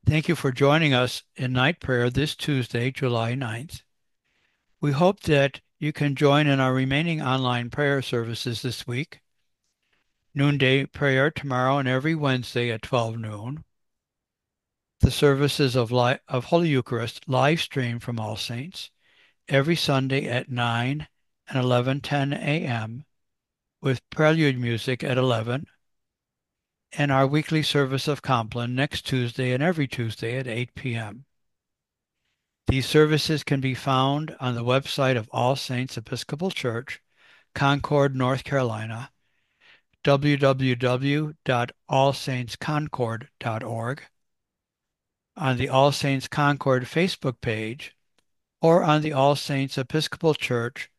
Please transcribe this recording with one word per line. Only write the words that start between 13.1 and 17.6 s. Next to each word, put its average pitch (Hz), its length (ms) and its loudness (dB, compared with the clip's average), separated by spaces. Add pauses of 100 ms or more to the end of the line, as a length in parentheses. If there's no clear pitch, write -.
noon. 110 420 -10 (1400)
The 131 140 4
services 139 640 2
of 120 160 0
li-, 123 340 2
of 123 200 -4
Holy 170 240 2
Eucharist 117 580 -4
live 139 320 2